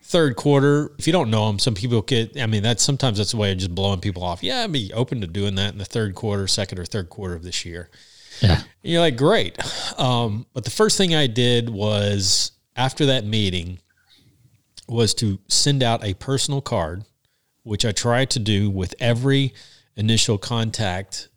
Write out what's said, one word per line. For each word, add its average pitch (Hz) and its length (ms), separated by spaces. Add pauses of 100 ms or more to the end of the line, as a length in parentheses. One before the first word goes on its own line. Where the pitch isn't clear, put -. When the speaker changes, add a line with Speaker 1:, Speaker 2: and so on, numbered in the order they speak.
Speaker 1:
third 156 320
quarter." 143 640
If - 80
you 160 60
don't 156 160
know 110 180
'em, 104 120
some 120 140
people 113 280
get, 113 360
I 120 100
mean, 107 160
that's, 117 200
sometimes 131 340
that's 104 160
a 120 40
way 101 160
of 92 60
just 92 140
blowing 98 280
people 90 240
off. 87 180
"Yeah, 247 220
I'd 185 80
be 110 200
open 120 280
to 92 60
doing 101 280
that 101 160
in 104 60
the 95 80
third 107 300
quarter, 101 320
second 95 300
or 90 80
third 90 240
quarter 92 260
of 85 80
this 87 200
year." 85 260 (520)
Speaker 2:
Yeah. 95 140 (280)
Speaker 1:
And - 80
you're 170 80
like, 165 160
"Great." 151 420 (400)
Um, 120 560
but 120 120
the - 40
first - 280
thing 175 180
I 151 100
did 120 440
was, 101 840 (240)
after 131 300
that 131 200
meeting, 90 540 (1080)
was 113 280
to 101 320
send 143 340
out 117 220
a 101 120
personal 135 460
card, 92 420 (600)
which 107 220
I 110 60
try 120 340
to - 140
do 104 300
with 95 300
every 131 540 (420)
initial 110 420
contact 107 1000